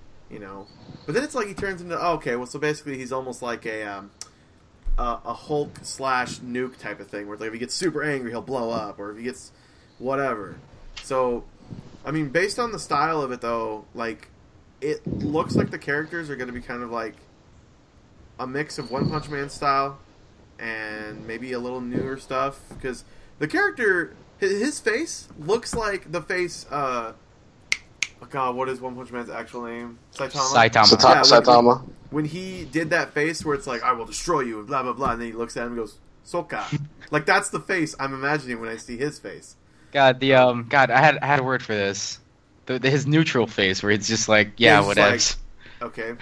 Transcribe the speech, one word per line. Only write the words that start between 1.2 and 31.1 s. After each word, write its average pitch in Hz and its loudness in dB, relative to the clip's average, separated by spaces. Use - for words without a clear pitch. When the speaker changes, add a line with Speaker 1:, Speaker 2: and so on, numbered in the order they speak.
Speaker 1:
it's 285 -10
like 220 -4
he 196 -12
turns 190 -8
into, 175 -8
oh, 170 0
okay, 143 -4
well, 123 -6
so 143 -12
basically 147 -4
he's 127 -10
almost 131 -8
like 120 -8
a, 110 -6
um, 101 -10
a, 117 0
a 117 -6
Hulk 147 -4
slash 127 -2
Nuke 127 -6
type 104 -10
of 101 -16
thing, 104 -10
where 104 -12
it's 104 -14
like, 110 -6
if 110 -6
he 113 -10
gets 120 -6
super 151 -2
angry, 135 -2
he'll 117 -6
blow 120 -4
up, 107 -6
or 101 -8
if 107 -14
he 117 -12
gets - -8
whatever. 123 -4
So, 123 0
I 131 -4
mean, 151 -2
based 185 0
on 233 -2
the 185 -8
style 156 0
of 131 -4
it, 120 -8
though, 113 -4
like, 113 -8
it 151 -4
looks - -2
like - 4
the 165 -10
characters 156 -6
are 139 -8
gonna 123 -8
be 120 -10
kind 123 -10
of, 117 -10
like, 113 -6
a 127 -8
mix 143 -6
of 123 -10
One 131 0
Punch 147 -4
Man 143 -6
style 139 0
and 107 -10
maybe 117 -10
a 120 -4
little 123 -6
newer 123 -6
stuff, 135 -4
'cause 127 -8
the 151 0
character, 214 0
hi-, 202 0
his 208 -2
face 247 -4
looks 202 -2
like 202 -4
the 170 -4
face, 180 -6
uh, 127 -4
oh 120 -16
God, 131 -2
what 131 -2
is 127 -6
One 127 -10
Punch 123 -14
Man's 120 -8
actual 117 -10
name? 117 -12
Saitama? 135 -2
Speaker 2:
Saitama. 113 8
Speaker 3:
Saita- 110 10
Speaker 1:
Yeah, 131 12